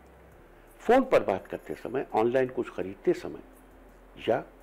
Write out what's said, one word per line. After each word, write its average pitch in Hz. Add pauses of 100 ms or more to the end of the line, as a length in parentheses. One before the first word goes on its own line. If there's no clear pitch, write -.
(800)
फोन 254
पर 165
बात 101
करते -
समय, -
ऑनलाइन 120
कुछ 127
खरीदते 95
समय 82 (920)
या 131 (200)